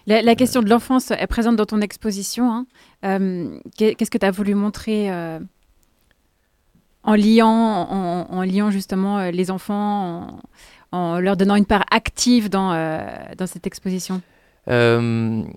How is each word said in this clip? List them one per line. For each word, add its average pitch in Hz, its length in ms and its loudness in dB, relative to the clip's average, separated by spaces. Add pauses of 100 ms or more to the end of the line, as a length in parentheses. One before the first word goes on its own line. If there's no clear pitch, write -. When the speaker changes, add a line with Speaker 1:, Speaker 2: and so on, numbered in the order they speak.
Speaker 1:
La, 214 160 4
la 233 100 6
Speaker 2:
Euh, - 20 4
Speaker 1:
question 247 280 2
de 202 60 2
l'enfance 240 420 2
est 190 160 -2
présente 233 300 0
dans 208 100 2
ton 214 140 -2
exposition, 208 720 -4
hein. 247 140 -6 (380)
Euh, 185 540 -2 (180)
qu'est-ce 214 340 0
que 233 80 -2
t'as 196 120 2
voulu 202 240 -2
montrer, 208 580 -2
euh, 165 260 -8 (1700)
en 214 100 4
liant, 220 340 6
en, 196 800 0
en 185 140 -4
liant 202 280 0
justement, 196 480 -2
euh, 185 120 -2
les 180 200 -2
enfants, 202 920 -6 (520)
en, 180 60 -6
en 175 220 -2
leur 190 160 2
donnant 196 180 4
une 202 120 4
part 202 240 2
active 226 580 2
dans, 190 240 -2
euh, 160 280 -4 (360)
dans 185 100 -6
cette - 200 -14
exposition ? 185 540 -6 (480)
Speaker 2:
Euh, 117 720 2 (140)